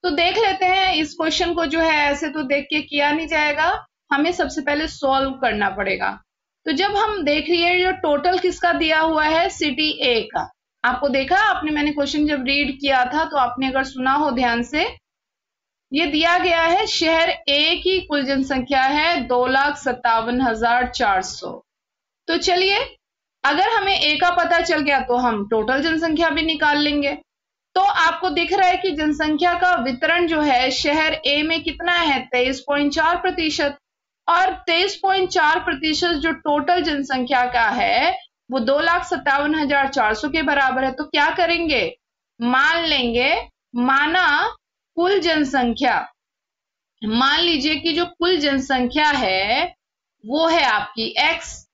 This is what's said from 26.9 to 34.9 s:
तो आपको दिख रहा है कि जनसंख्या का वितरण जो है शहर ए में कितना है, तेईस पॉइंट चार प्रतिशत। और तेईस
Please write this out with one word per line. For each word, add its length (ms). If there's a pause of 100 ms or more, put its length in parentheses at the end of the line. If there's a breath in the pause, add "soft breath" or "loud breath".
तो 80
आपको 480
दिख 220
रहा 160
है 80
कि 140
जनसंख्या 640
का 200
वितरण 520
जो 140
है 300
शहर 420
ए 300
में 200
कितना 300
है, 340
तेईस 340
पॉइंट 320
चार 240
प्रतिशत। 600 (520)
और 240 (140)
तेईस 300